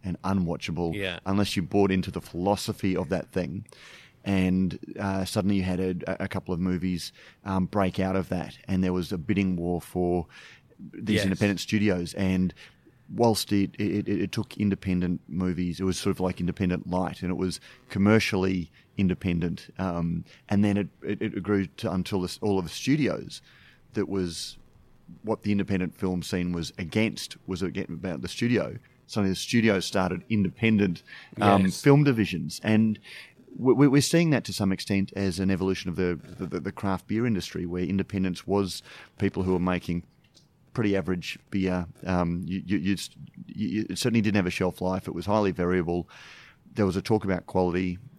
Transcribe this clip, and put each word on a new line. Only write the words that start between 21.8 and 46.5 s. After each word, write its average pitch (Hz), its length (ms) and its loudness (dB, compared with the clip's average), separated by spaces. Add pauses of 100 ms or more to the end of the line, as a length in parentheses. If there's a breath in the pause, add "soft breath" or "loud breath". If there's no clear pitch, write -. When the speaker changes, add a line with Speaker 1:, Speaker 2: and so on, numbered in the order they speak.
Speaker 1:
until 92 300 -2
this, 90 220 -6
all 101 160 2
of 90 80 0
the 76 40 -10
studios, 120 720 -2 (540 soft breath)
that 104 140 0
was 90 500 -4 (640)
what 107 200 -4
the 104 80 0
independent 95 460 0
film 92 260 -2
scene 90 300 -2
was 85 260 -6
against, 104 580 -2 (100)
was 92 160 -6
against, 92 280 -4
about 82 300 -6
the 87 80 -6
studio. 117 480 -2 (300 soft breath)
Suddenly 98 240 0
the 90 60 0
studios 107 500 2
started 90 420 0
independent, 104 760 2 (380 loud breath)
um, 101 240 6
Speaker 2:
Yes. - 160 0
Speaker 1:
film 143 240 8
divisions. 90 580 0
And 110 380 4 (560 loud breath)
we, 127 160 4
we, 135 160 8
we're 139 140 6
seeing 165 280 4
that 131 140 2
to 101 80 -8
some 98 180 0
extent 98 460 0
as 95 240 0
an 95 100 2
evolution 95 400 0
of 78 60 -6
the, 90 200 0 (220)
the, 92 80 -6
the, 82 140 -6
the 90 120 -6
craft 95 360 -4
beer 110 180 0
industry, 87 400 -2
where 90 160 -4
independence 92 640 -2
was 98 380 0 (340 loud breath)
people 98 240 0
who 92 100 2
were 90 60 4
making 87 460 0 (680)
pretty 104 240 2
average 87 400 -2 (140)
beer. 90 360 0 (200)
Um, 87 400 0
you, 92 180 -4
you, 92 140 0
you, 92 180 0 (520)
you, 107 420 -4
it 92 80 -6
certainly 117 220 2
didn't 101 160 2
have 92 100 4
a 87 40 2
shelf 90 300 -2
life. 92 280 -2
It - 80 -8
was 87 100 -8
highly 104 240 2
variable. 87 580 0 (640 loud breath)